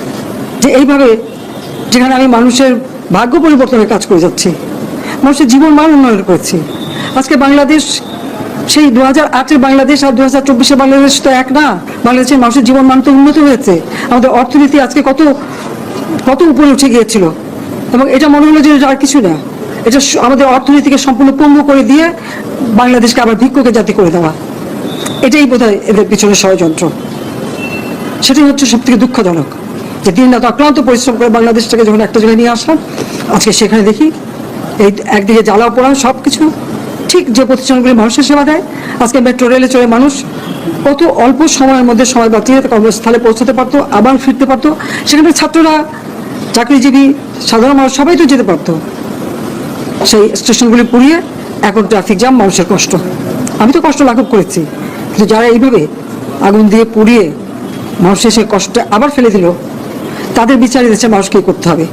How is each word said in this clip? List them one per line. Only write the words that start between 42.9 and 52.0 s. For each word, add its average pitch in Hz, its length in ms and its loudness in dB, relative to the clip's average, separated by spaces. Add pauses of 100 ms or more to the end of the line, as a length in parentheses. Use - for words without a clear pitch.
পৌঁছাতে 233 360 0
পারতো, 254 240 -2 (140)
আবার 254 260 2
ফিরতে 262 280 0
পারতো। 294 300 0 (300)
সেখানে 311 260 2
ছাত্ররা, 311 520 0 (680)
চাকরিজীবী, 269 600 2 (280)
সাধারণ 233 320 2
মানুষ 269 240 2
সবাই 311 200 0
তো 330 80 2
যেতে 247 180 2
পারতো। 165 360 -4 (1300)
সেই 214 300 2
স্টেশনগুলি 240 480 2
পুড়িয়ে 262 380 2 (400)
এখন 208 220 0
ট্রাফিক 196 340 -2